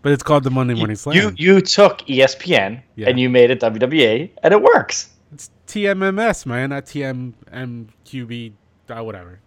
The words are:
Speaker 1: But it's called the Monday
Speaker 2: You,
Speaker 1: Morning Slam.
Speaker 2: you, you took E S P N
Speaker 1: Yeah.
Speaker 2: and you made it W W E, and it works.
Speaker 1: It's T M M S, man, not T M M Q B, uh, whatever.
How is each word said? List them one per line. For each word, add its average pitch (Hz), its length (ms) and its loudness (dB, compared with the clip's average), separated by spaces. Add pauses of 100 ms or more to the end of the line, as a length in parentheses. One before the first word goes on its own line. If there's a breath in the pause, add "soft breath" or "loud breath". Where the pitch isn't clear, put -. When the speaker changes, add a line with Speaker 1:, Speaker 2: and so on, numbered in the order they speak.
Speaker 1:
But 143 120 0
it's 135 100 -2
called 147 220 0
the 131 60 -2
Monday 127 220 -2
Speaker 2:
You, 117 60 -4
Speaker 1:
Morning 107 180 -4
Slam. 143 180 -8
Speaker 2:
you, 196 220 0
you 185 240 4
took - 480 2
E 131 140 2
S 131 120 2
P 170 220 -2
N 107 260 -2 (120)
Speaker 1:
Yeah. 113 160 -2
Speaker 2:
and 127 100 0
you 127 80 0
made 123 220 6
it 131 100 -2
W 110 180 -2
W 135 240 2
E, 120 300 0 (100)
and - 120 4
it 208 80 4
works. - 480 0 (200)
Speaker 1:
It's - 200 -20 (160)
T 208 200 -6
M 190 160 -2
M 190 160 -2
S, 226 280 -2
man, 131 240 -4
not 139 160 -10
T 143 180 -8
M 127 300 -10 (180)
M 120 380 -14 (160)
Q 127 180 -14
B, 117 300 -14 (340)
uh, 117 160 -12
whatever. 92 420 -14